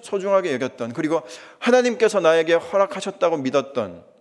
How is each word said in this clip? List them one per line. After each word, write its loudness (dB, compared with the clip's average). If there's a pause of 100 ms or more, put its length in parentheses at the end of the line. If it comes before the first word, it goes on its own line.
소중하게 -2
여겼던, -6
그리고 -4 (380)
하나님께서 2
나에게 4
허락하셨다고 0
믿었던, -4 (180)